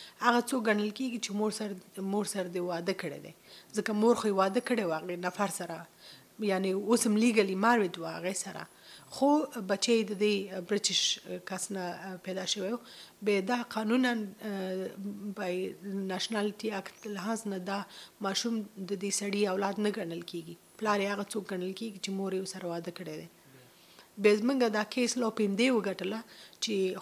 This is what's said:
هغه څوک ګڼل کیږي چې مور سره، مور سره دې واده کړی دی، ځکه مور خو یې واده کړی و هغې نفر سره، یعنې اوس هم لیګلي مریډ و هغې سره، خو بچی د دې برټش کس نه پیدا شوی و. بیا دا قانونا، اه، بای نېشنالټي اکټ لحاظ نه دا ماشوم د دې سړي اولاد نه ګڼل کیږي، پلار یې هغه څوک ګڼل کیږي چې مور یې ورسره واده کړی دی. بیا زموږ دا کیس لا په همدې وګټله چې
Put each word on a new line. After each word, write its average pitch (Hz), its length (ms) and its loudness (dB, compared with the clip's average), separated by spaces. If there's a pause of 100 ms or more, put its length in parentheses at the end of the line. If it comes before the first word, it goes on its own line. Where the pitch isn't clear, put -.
(200)
هغه 240 200 6
څوک 240 240 -2
ګڼل 208 340 2
کیږي 247 260 -4
چې - 60 -6
مور 208 200 0
سره، 208 240 -6 (240)
مور 196 260 0
سره 185 280 -4
دې 180 40 -6
واده 175 360 0
کړی 151 340 -4
دی، 156 60 -16 (420)
ځکه 208 180 0
مور 220 220 6
خو 220 140 2
یې 202 40 4
واده 196 280 4
کړی 240 240 0
و 170 80 2
هغې 175 240 -4 (100)
نفر 190 220 0 (100)
سره، 170 280 -8 (540)
یعنې 190 300 2 (180)
اوس 233 180 6
هم 208 100 6
لیګلي 214 380 6
مریډ 202 440 4
و 165 80 -8
هغې 165 260 -4
سره، - 340 -8 (480)
خو 269 140 4 (380)
بچی 220 380 4
د 196 80 -4 (100)
دې 208 120 6 (340)
برټش 196 320 2 (460)
کس - 240 -6
نه 185 520 -6
پیدا 185 220 -6
شوی 196 280 -2
و. 240 60 -4 (440)
بیا 202 180 4
دا 247 220 0
قانونا، 240 500 2
اه، 190 760 -4 (480)
بای 185 180 -2 (300)
نېشنالټي 202 840 -2 (100)
اکټ - 280 -12
لحاظ 214 400 -4
نه 196 120 -2
دا 196 200 -4 (420)
ماشوم 220 400 0
د 196 320 -8
دې 196 180 -2
سړي 202 380 0
اولاد 196 300 0
نه 208 120 2
ګڼل 175 400 -6
کیږي، 170 240 -10 (240)
پلار 208 220 2
یې 196 60 2
هغه 202 160 -2
څوک 196 280 -4
ګڼل 185 280 -4
کیږي 208 260 -8
چې 196 60 -6
مور 190 220 -2
یې 190 80 0
ورسره 185 260 -8
واده 170 240 -4
کړی 165 320 -10
دی. 165 60 -16 (880)
بیا 208 180 8
زموږ 240 320 4
دا 214 140 2
کیس 233 340 0
لا 233 140 2
په 220 140 0
همدې 202 260 4
وګټله 196 480 0 (440)
چې 190 400 0